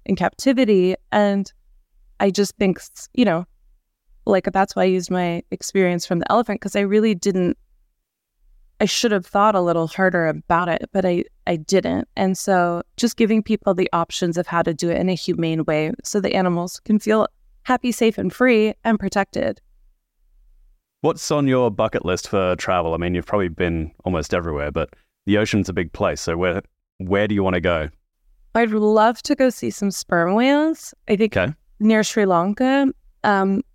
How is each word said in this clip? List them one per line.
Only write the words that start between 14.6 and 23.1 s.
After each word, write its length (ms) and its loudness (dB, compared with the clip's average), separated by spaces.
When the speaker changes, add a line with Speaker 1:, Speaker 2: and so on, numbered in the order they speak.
Speaker 1:
to 100 -2
do 160 -4
it 80 0
in 120 0
a 60 0
humane 500 -2
way 260 -2
so 160 -2
the 160 -2
animals 460 -2
can 180 0
feel 280 0
happy, 280 -2
safe, 260 0
and 160 -2
free 400 2
and 160 0
protected. 600 -4
Speaker 2:
What's 300 -2
on 160 2
your 240 4
bucket 340 -2
list 220 -2
for 280 0
travel? 380 -2
I 40 -2
mean, 160 -2